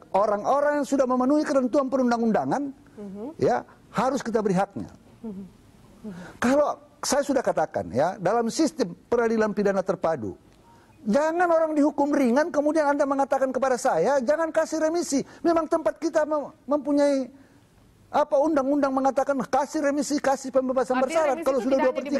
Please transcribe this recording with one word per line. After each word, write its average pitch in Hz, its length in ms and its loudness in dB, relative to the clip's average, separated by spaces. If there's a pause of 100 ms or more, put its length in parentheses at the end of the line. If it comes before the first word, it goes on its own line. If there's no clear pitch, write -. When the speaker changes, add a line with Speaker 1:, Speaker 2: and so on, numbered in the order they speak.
Speaker 1:
orang-orang 233 720 0
yang 269 80 -4
sudah 277 160 2
memenuhi 254 400 2
ketentuan 269 400 2
perundang-undangan, 240 880 0 (240)
Speaker 2:
Mhm. 208 400 -14
Speaker 1:
ya, 226 240 0 (320)
harus 254 320 -2
kita 220 160 -2
beri 196 160 0
haknya. 185 320 -4 (320)
Speaker 2:
Mhm. 196 320 -14 (840)
Speaker 1:
Kalau 262 400 2 (240)
saya 277 160 0
sudah 269 240 0
katakan, 151 480 -2
ya, 147 240 0
dalam 226 320 0
sistem 233 480 -2 (160)
peradilan 226 400 2
pidana 196 320 0
terpadu, 160 560 -4 (640)
jangan 320 480 2
orang 320 240 2
dihukum 285 400 2
ringan, 277 320 2
kemudian 294 480 0
Anda 294 80 2
mengatakan 269 480 0
kepada 254 240 0
saya, 240 480 0
"Jangan 311 320 0
kasih 311 320 0
remisi." 311 320 -2 (240)
Memang 330 240 2
tempat 320 320 -2
kita 311 240 0
mem-, 294 400 -4
mempunyai 285 640 0 (800)
apa, 294 320 0
undang-undang 285 560 0
mengatakan 269 400 0 (160)
kasih 285 320 -2
remisi, 285 400 0
kasih 269 240 0
pembebasan 254 480 0
Speaker 2:
Artinya 262 80 2
Speaker 1:
bersyarat. 302 320 0
Speaker 2:
remisi 330 80 -8
Speaker 1:
Kalau 269 160 0
Speaker 2:
itu 214 80 -2
Speaker 1:
sudah 269 80 2
Speaker 2:
tidak 285 80 2
Speaker 1:
dua 254 80 2
per 262 80 -4
Speaker 2:
hanya 254 80 -6
Speaker 1:
tiga 285 120 -2